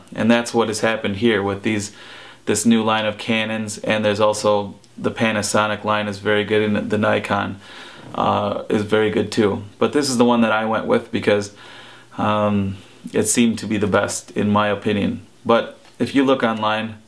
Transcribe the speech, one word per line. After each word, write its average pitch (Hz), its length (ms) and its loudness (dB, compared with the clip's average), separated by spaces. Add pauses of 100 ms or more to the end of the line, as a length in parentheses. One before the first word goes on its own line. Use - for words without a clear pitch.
(140)
and 110 160 2
that's 120 240 2
what 113 140 2
has 104 120 -4
happened 107 360 -2
here 107 260 2
with 101 220 -4
these, 107 260 -2 (560)
this 104 180 0
new 113 200 4
line 110 220 0
of 104 120 -2
Canons, 110 600 -4
and 107 260 -2
there's 104 160 2
also 104 560 2 (220)
the 120 120 -4
Panasonic 107 760 0
line 104 220 0
is 98 120 -6
very 104 260 2
good, 107 160 2
and 107 300 0
the 107 80 0
Nikon, 104 600 0 (560)
uh, - 540 0
is 107 140 0
very 107 280 2
good 98 220 -2
too. 104 300 2 (160)
But 110 160 2
this 139 160 0
is 120 80 0
the 123 60 4
one 120 180 4
that 110 100 2
I 110 140 0
went 110 180 -2
with 117 260 0
because, 104 440 0 (640)
um, 104 580 0 (340)
it 110 140 0
seemed 117 360 2
to 101 60 -8
be 107 120 -2
the 104 80 0
best 101 460 -2
in 104 180 0
my 104 180 2
opinion. 101 580 -2 (200)
But 113 320 0 (200)
if 120 160 -2
you 135 100 4
look 131 180 2
online, 110 640 -2